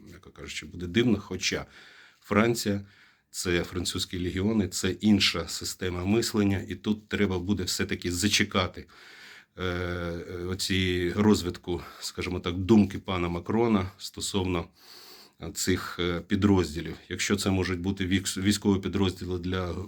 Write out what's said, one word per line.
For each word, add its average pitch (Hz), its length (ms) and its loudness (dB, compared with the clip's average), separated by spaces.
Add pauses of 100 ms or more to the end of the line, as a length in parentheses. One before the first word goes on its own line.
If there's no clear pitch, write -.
м'яко - 240 -20
кажучи, - 360 -12
буде 87 220 -10
дивно. 107 320 4
Хоча - 460 -4 (540)
Франція, 104 680 2 (440)
це 87 340 0
французькі 90 600 -6
легіони, 92 440 0
це - 220 -4
інша 90 580 2
система 90 580 -6
мислення, 101 640 2
і - 80 -8
тут 107 320 -4
треба 92 320 0
буде 90 240 -2
все-таки 87 480 -4
зачекати, 92 760 0 (720)
е, 90 80 -4
е, 87 800 -6
оці 92 680 0
розвитку, 87 680 2 (180)
скажімо 87 400 -6
так, 90 180 -2
думки 95 420 6
пана 87 300 -2
Макрона 98 680 0
стосовно 90 680 -4 (840)
цих, - 460 -2
е, 87 220 -2
підрозділів. 87 760 2 (140)
Якщо 92 260 0
це 101 140 0
можуть 92 300 0
бути 95 280 -2
вікс-, 95 340 0
військові 101 400 2
підрозділи 90 580 -2
для, 90 360 -4 (120)